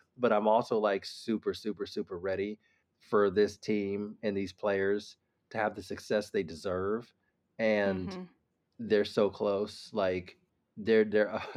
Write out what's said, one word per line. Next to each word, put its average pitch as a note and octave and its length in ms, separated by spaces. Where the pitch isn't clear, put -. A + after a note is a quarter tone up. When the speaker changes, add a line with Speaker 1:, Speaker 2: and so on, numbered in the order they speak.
Speaker 1:
but A#2+ 140
I'm G#2+ 160
also, A#2 300
like, G2+ 260
super, G#2 500
super, G2 320
super F#2+ 320
ready G2 400
for G#2 320
this G2+ 280
team G#2 640
and G2+ 140
these G2 160
players G2+ 640
to A2 80
have G#2+ 160
the G#2 80
success - 480
they G2+ 120
deserve, F#2 720
and G#2+ 500
Speaker 2:
Mm-hmm. F#3 140
Speaker 1:
they're G#2 260
so G#2 260
close, G#2 600
like, F#2 440
they're, A2 280
they're, G#2 360